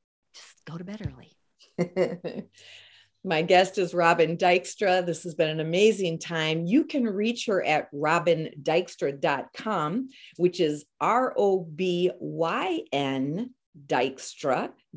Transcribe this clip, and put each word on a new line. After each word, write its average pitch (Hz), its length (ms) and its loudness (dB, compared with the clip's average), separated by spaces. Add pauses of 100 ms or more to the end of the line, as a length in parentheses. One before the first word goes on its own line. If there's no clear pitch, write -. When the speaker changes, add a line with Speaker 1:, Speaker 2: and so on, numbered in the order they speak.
(340)
Speaker 1:
Just - 320 -20
go 156 120 -12
to 180 60 -12
bed 202 220 -10
early. - 1400 -6
Speaker 2:
<laughs> - 20 -20 (760)
My 160 160 2
guest 185 380 4
is 170 160 -2
Robin 170 420 4
Dykstra. 185 680 2
This 170 200 -4
has 170 100 -10
been 156 160 2
an 156 100 -4
amazing 175 600 2
time. 160 480 -2
You 262 180 4
can 262 200 -2
reach 220 420 -2
her 190 160 2
at 151 280 0
robyn 160 600 0 (100)
dykstra 156 580 -2
dot 139 280 -2 (100)
com, 202 520 -4 (280)
which 175 220 0
is 151 260 -2 (160)
R 233 340 2
O 196 280 2
B 175 560 -2
Y 170 640 -4 (120)
N 143 560 -2 (380)
Dykstra, 139 840 -2 (280)